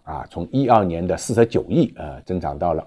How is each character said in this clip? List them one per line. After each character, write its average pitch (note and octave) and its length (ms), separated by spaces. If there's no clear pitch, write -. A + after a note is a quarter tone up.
啊， D2 260
从 E2+ 200
一 C3+ 160
二 A2+ 160
年 E2+ 240
的 F2 80
四 - 200
十 A#2 100
九 A#2 240
亿， C3+ 280
呃， D2 260
增 F#2 180
长 D2 180
到 F2 140
了 D#2+ 140